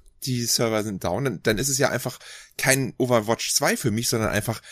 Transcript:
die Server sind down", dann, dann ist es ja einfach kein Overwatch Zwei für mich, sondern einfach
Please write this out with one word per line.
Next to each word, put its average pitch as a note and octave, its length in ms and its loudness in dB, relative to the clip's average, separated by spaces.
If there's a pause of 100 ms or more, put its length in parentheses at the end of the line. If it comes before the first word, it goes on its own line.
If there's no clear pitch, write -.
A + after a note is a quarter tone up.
(240)
die B2 200 -2
Server A2+ 400 2
sind G#2 180 -6
down", G2 220 -2
dann, A#2 180 -4
dann A2+ 140 2
ist F#2 140 -2
es - 80 0
ja C3+ 100 4
einfach - 300 -4 (400)
kein C3+ 400 2
Overwatch A#2+ 560 2
Zwei E3+ 200 2
für A#3 160 0
mich, A2+ 200 -2
sondern A2 180 0
einfach G#2 320 -2 (120)